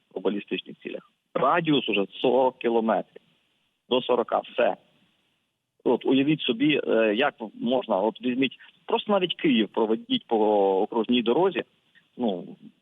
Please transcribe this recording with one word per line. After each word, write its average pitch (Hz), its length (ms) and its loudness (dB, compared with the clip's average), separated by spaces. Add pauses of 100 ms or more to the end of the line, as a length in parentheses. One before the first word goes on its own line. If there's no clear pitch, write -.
(120)
по - 80 -10
балістичних 98 600 -6
цілях, - 300 -14 (220)
радіус 151 540 0
уже 101 180 -2 (140)
сорок 127 380 2
кілометрів. 113 640 0 (680)
До 123 140 0
сорока. 117 360 0
Все. 104 380 -2 (1080)
От 120 200 0
уявіть 139 360 2
собі, 139 460 0
е, 110 280 2
як 139 200 0 (260)
можна, 117 360 -2
от 107 240 -2
візьміть, 127 360 -2 (300)
просто 214 260 -2
навіть 185 220 0
Київ 175 340 2
проведіть 113 580 -2
по 117 100 -2 (460)
окружній 117 400 0
дорозі. 131 400 0 (540)
Ну, 104 280 -4 (380)